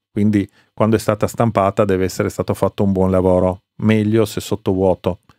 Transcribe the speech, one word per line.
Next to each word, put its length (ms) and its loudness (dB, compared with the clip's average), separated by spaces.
quindi 380 0
quando 240 0
è 20 4
stata 280 -2
stampata 580 0
deve 200 0
essere 240 -2
stato 260 -4
fatto 280 -2
un 100 2
buon 180 0
lavoro, 520 2
meglio 480 0
se 160 -8
sottovuoto. 800 -2